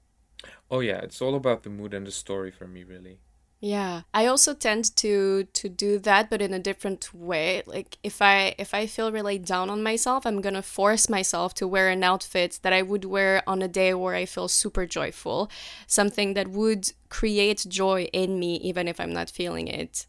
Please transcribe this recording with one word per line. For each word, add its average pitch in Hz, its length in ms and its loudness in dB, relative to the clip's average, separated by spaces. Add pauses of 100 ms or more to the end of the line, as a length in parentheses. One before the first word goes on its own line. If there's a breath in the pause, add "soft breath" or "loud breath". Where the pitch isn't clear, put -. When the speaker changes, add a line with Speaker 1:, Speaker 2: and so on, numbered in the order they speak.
(720 loud breath)
Speaker 1:
Oh 127 100 0
yeah, 101 180 -2
it's - 240 -10
all 135 120 0
about 127 280 0
the 104 80 -12
mood 104 240 -10
and 98 120 -8
the 98 40 -12
story 95 400 -6
for 92 160 -18
me, 92 180 -18
really. 92 340 -20 (460)
Speaker 2:
Yeah, 196 380 -2 (100)
I 220 140 4
also 269 280 4
tend 220 420 0
to, 196 480 2
to - 240 -8
do 202 320 0
that, 208 280 4
but 208 140 -2
in 190 100 0
a 190 60 -2
different 190 560 -4
way. 170 500 -2
Like, - 380 -10
if - 180 -8
I, 196 380 6
if 196 160 -6
I 214 120 0
feel 220 260 -2
really 202 260 -2
down 185 320 -2
on 208 140 -2
myself, 240 420 0
I'm 208 140 0
gonna 196 220 -2
force 208 460 2
myself 185 460 0
to 190 140 -4
wear 190 200 4
an 185 140 2
outfit 185 600 2
that 185 100 2
I 185 100 4
would 190 220 -2
wear 190 420 2
on 190 160 0
a 190 60 -2
day 185 260 4
where 180 220 -2
I 180 100 0
feel 180 220 -6
super - 360 0
joyful, 160 640 -4 (380 loud breath)
something 202 480 2
that 196 140 0
would 208 420 0 (180)
create 208 600 2
joy 190 440 2
in 185 280 0
me, 175 160 -2
even 180 320 -2
if 170 100 -6
I'm 170 140 -6
not 170 180 -4
feeling 175 380 -6
it. - 400 -8